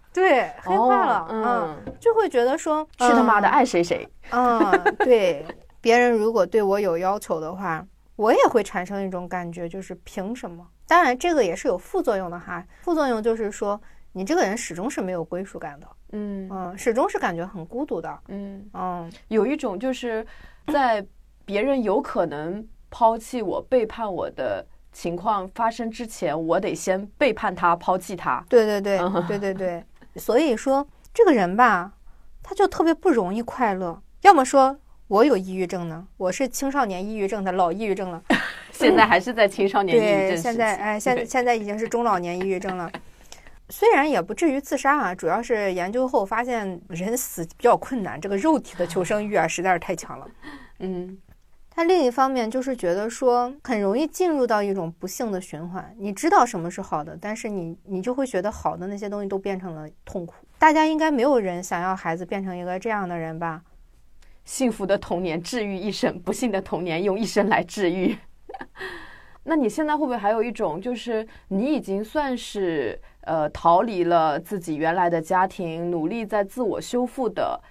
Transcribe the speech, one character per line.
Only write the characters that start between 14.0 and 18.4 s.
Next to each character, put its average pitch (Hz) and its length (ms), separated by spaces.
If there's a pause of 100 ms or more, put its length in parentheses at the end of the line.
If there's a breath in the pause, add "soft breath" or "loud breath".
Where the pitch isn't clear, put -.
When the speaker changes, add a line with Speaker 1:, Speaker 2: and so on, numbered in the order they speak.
Speaker 1:
你 185 120
这 277 120
个 359 80
人 202 120
始 175 200
终 185 120
是 - 140
没 185 120
有 165 100
归 180 200
属 - 140
感 147 220
的。 - 80 (240)
Speaker 2:
嗯。 202 400
Speaker 1:
嗯， 185 260
始 226 160
终 294 160
是 - 80
感 196 180
觉 170 80
很 180 220
孤 240 180
独 240 160
的。 156 280
Speaker 2:
嗯。 196 460